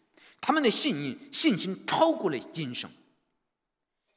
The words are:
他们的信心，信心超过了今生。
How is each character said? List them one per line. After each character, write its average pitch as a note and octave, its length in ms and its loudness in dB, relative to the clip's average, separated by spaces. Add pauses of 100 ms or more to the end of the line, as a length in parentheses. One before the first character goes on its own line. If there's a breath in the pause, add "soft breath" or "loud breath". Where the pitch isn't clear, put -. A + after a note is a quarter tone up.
(400 loud breath)
他 - 120 2
们 D#4 100 0
的 A#3 80 4
信 C4+ 240 2
心， C#3+ 380 -8
信 C4+ 260 2
心 F#3 280 -6
超 D#4+ 260 4
过 G#3 180 -4
了 B2+ 80 -4
今 B2+ 360 -10
生。 - 160 -8 (1300)